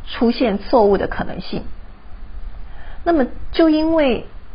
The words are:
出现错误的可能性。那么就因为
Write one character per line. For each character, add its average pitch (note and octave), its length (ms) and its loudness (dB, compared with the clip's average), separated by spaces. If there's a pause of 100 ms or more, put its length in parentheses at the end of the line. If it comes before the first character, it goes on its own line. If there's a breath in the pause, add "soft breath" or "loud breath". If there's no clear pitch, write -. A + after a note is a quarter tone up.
出 A#3 240 2
现 A3 260 2
错 B3 240 4
误 G3+ 160 6
的 - 80 -2
可 - 160 -2
能 F3 180 -6
性。 - 220 -4 (1400 loud breath)
那 E4+ 100 -8
么 C4+ 120 2 (260)
就 E4 180 6
因 D#4 240 2
为 C#4 320 2 (280)